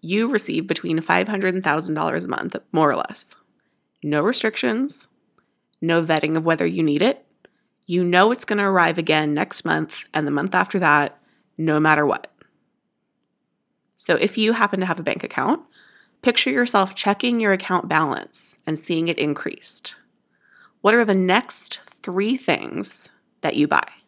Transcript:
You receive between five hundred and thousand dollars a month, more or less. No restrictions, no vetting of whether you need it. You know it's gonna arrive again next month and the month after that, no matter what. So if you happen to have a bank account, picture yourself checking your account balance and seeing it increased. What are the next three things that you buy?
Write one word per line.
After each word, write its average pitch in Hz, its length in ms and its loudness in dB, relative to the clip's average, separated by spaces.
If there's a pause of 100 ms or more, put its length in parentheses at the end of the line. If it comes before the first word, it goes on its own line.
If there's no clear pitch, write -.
You 202 260 0
receive 202 380 -2
between 165 340 -2
five 175 280 0
hundred 196 260 -2
and 190 100 -4
thousand 156 300 -2
dollars 160 320 -2
a - 20 -10
month, - 280 -6 (160)
more 156 180 4
or 131 60 0
less. - 380 -8 (680)
No 147 180 0
restrictions, 233 880 -2 (720)
no 165 220 2
vetting 160 340 0
of 160 80 -2
whether 165 220 2
you 175 160 -2
need 147 200 2
it. - 220 0 (640)
You 180 160 0
know 180 300 4
it's 254 120 -4
gonna 202 260 0
arrive 170 280 2
again 156 340 0
next - 320 -4
month 160 480 -2
and 151 140 -2
the 143 60 -2
month 147 220 -2
after 185 260 0
that, 147 380 2 (380)
no 160 220 0
matter 151 260 4
what. - 280 -2 (1600)
So - 220 0
if 202 200 0
you 220 160 2
happen 208 280 0
to 185 60 -2
have 175 120 -4
a 165 60 -8
bank - 180 -4
account, 240 400 -2 (600)
picture 247 280 0
yourself 226 460 2
checking 233 440 0
your 208 120 2
account 185 360 0
balance - 800 -2
and 156 100 -2
seeing 165 300 -2
it 170 120 -2
increased. - 760 -4 (840)
What 208 140 4
are 233 100 4
the 208 100 2
next 190 680 0 (220)
three 202 340 -2
things - 720 -4 (320)
that - 160 -2
you 147 100 2
buy? 147 220 2 (200)